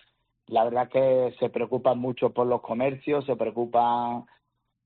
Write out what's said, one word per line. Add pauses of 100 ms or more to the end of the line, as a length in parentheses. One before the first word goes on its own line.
(480)
la
verdad
que
se
preocupan
mucho
por
los
comercios,
se
preocupan, (600)